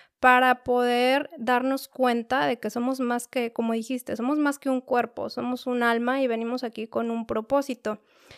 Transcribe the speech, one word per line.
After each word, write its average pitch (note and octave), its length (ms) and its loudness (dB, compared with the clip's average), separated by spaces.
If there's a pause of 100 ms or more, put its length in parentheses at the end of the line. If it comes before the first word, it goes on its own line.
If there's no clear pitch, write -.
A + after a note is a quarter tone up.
(220)
para B3+ 420 6
poder B3 720 2
darnos B3+ 500 0
cuenta B3 580 0
de B3 140 0
que G#3+ 100 -6
somos B3 300 -2
más A#3+ 280 -2
que, A#3 240 -4
como A3+ 220 -2
dijiste, A3+ 420 -4
somos B3 220 -2
más C#4+ 220 0
que C#4 100 -4
un C4 100 2
cuerpo, A#3+ 520 -2
somos B3 340 -6
un B3 160 -2
alma A#3+ 400 0
y C4 60 2
venimos A#3 360 -4
aquí A3+ 240 -8
con A3+ 220 -4
un A3+ 160 -4
propósito. A3+ 760 -4 (380)